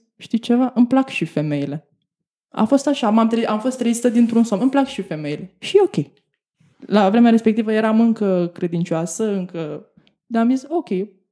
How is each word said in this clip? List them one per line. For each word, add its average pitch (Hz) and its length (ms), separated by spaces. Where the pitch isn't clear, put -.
"Știi - 200
ceva? 240 360
Îmi 240 120
plac 262 220
și - 160
femeile." 147 640
A - 160
fost 269 220
așa, 269 240
m-am 226 180
tre-, 226 200
am 214 120
fost 254 180
trezită 233 300
dintr-un 233 360
somn. 208 180
"Îmi 262 80
plac 277 160
și - 160
femeile." 151 560
Și - 180
e 403 60
ok. 165 240
La 196 240
vremea 233 200
respectivă 220 420
eram 220 280
încă 196 540
credincioasă, 175 840
încă... 165 560
Dar 226 160
am 233 80
zis, 262 180
"Ok, 330 200